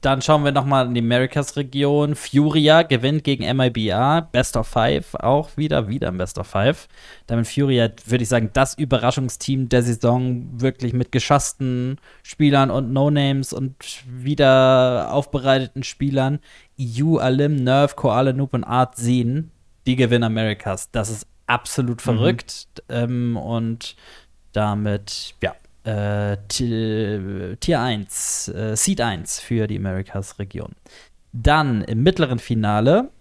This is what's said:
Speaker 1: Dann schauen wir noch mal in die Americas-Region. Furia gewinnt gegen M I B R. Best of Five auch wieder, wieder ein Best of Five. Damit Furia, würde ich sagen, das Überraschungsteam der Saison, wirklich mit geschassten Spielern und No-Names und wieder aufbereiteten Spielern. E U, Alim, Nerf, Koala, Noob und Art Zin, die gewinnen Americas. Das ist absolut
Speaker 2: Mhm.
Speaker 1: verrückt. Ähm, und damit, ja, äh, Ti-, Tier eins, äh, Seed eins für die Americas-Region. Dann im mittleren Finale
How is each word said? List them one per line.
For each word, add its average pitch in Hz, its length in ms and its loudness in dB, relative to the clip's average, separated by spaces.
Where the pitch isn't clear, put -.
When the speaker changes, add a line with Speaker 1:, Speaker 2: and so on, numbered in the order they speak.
Speaker 1:
Dann 135 180 0
schauen 151 240 2
wir 143 60 2
noch 139 140 0
mal 135 220 2
in 123 80 -4
die 120 60 2
Americas-Region. 139 1160 0
Furia 151 640 4
gewinnt 139 400 0
gegen 139 220 -2
M 127 160 0
I 127 100 4
B 113 160 -2
R. 127 340 2
Best 131 360 -2
of 113 100 -2
Five 131 480 -2
auch 143 420 -2
wieder, 147 300 0
wieder 117 220 -4
ein 90 100 -6
Best 92 200 -6
of 90 100 -8
Five. 107 400 0
Damit 117 180 0
Furia, 131 420 2
würde 120 180 0
ich 107 40 -6
sagen, 113 240 0
das 135 220 0
Überraschungsteam 131 920 -2
der 123 160 4
Saison, 123 760 -2
wirklich 127 320 -2
mit 123 200 -2
geschassten 131 840 -2
Spielern 139 480 2
und 127 200 -2
No-Names 139 600 0
und 131 240 -6
wieder 131 1040 4
aufbereiteten 135 720 -2
Spielern. 135 560 -2
E 120 240 -6
U, 160 180 4
Alim, 143 360 2
Nerf, 135 400 2
Koala, 131 380 2
Noob 135 220 -2
und 120 100 -2
Art - 320 0
Zin, 123 560 0
die 127 80 2
gewinnen 120 300 4
Americas. 110 680 -2
Das 110 200 -4
ist 107 180 -10
absolut 120 520 -2
Speaker 2:
Mhm. - 20 -18
Speaker 1:
verrückt. 120 680 -2
Ähm, 120 480 -2
und 113 580 -6
damit, 104 880 -4
ja, - 140 -4
äh, 104 520 -4
Ti-, 107 1120 -4
Tier 160 220 0
eins, - 680 -4
äh, 110 300 -6
Seed 190 240 0
eins 101 400 -4
für 110 260 -2
die 104 120 -6
Americas-Region. 98 1000 -8
Dann 135 500 2
im 113 220 0
mittleren 151 340 2
Finale 113 720 2